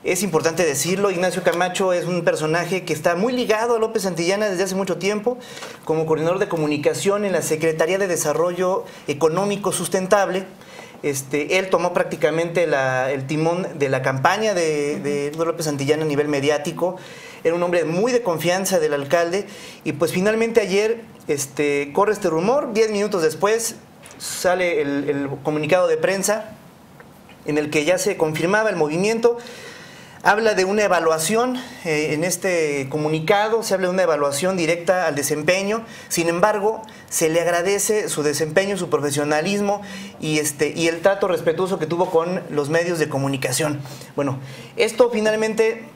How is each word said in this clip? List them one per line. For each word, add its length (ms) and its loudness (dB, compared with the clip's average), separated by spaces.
Es 200 -2
importante 420 2
decirlo, 460 0
Ignacio 320 -2
Camacho 500 2
es 120 0
un 180 -2
personaje 600 0
que 100 -4
está 220 2
muy 180 0
ligado 420 2
a 40 0
López 240 0
Santillana 460 0
desde 140 0
hace 120 -2
mucho 220 -2
tiempo, 400 -2
como 220 0
coordinador 320 0
de 80 2
comunicación 760 0
en 100 -2
la 100 0
Secretaría 560 0
de 80 0
Desarrollo 800 0
Económico 640 0
Sustentable. 760 0
Este, 560 0
él 100 -2
tomó 240 2
prácticamente 720 0
la, 460 0
el 160 -4
timón 400 0
de 120 0
la 120 0
campaña 540 2
de, 440 0
de 280 -2
Eduardo 240 -2
López 140 -4
Santillana 380 0
a 40 0
nivel 200 2
mediático. 720 0
Era 100 4
un 80 0
hombre 240 2
muy 260 0
de 120 2
confianza 560 2
del 140 2
alcalde 520 0
y, 80 -4
pues, 200 0
finalmente 480 2
ayer, 420 0
este, 680 -2
corre 200 4
este 160 0
rumor. 440 0
Diez 180 4
minutos 300 0
después 540 0
sale 640 0
el, 280 -2
el 200 -2
comunicado 440 2
de 100 2
prensa 480 0
en 140 0
el 100 -2
que 160 0
ya 140 2
se 180 0
confirmaba 540 0
el 40 -4
movimiento. 640 2
Habla 320 4
de 100 4
una 180 2
evaluación, 720 2
eh, 280 0
en 100 0
este 680 0
comunicado 720 2
se 140 0
habla 120 0
de 60 0
una 100 2
evaluación 540 2
directa 500 2
al 80 -2
desempeño. 680 0
Sin 180 0
embargo, 540 2
se 220 0
le 100 2
agradece 680 0
su 140 -4
desempeño, 540 0
su 120 -6
profesionalismo 920 0
y, 200 0
este, 360 -2
y 120 2
el 140 0
trato 260 2
respetuoso 500 0
que 80 -2
tuvo 240 0
con 400 0
los 200 -2
medios 300 2
de 80 2
comunicación. 720 -2
Bueno, 240 -2
esto 360 2
finalmente 720 0